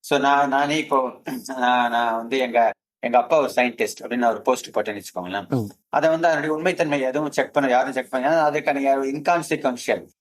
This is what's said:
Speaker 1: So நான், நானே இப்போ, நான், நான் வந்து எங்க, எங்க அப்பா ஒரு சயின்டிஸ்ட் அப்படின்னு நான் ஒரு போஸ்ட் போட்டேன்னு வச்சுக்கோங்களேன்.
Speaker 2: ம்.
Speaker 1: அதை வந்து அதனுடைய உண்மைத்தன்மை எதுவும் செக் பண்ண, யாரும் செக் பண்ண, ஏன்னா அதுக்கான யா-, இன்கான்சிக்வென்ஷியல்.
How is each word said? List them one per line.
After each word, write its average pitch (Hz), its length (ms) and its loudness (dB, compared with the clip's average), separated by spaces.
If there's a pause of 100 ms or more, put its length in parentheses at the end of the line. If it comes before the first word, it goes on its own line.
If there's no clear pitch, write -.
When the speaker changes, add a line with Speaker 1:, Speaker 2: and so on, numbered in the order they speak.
Speaker 1:
So 147 140 2
நான், 139 300 4
நானே 143 300 0
இப்போ, 135 420 -2 (260)
நான், 123 440 2
நான் 117 260 0
வந்து 117 220 -2
எங்க, 117 320 2 (360)
எங்க 120 120 4
அப்பா 156 200 4
ஒரு 131 160 0
சயின்டிஸ்ட் 120 480 -2
அப்படின்னு 113 140 -6
நான் 120 140 2
ஒரு 107 120 -4
போஸ்ட் - 340 -2
போட்டேன்னு 104 260 -4
வச்சுக்கோங்களேன். 92 460 -8
Speaker 2:
ம். 113 220 -2 (180)
Speaker 1:
அதை 151 220 2
வந்து 165 180 2
அதனுடைய 156 260 0
உண்மைத்தன்மை 160 460 -2
எதுவும் 139 300 -2
செக் 135 220 -2
பண்ண, 139 180 0
யாரும் 131 220 2
செக் 127 180 -6
பண்ண, 131 200 -2
ஏன்னா 156 220 2
அதுக்கான 147 240 -2
யா-, 135 380 0
இன்கான்சிக்வென்ஷியல். 147 920 -2 (140)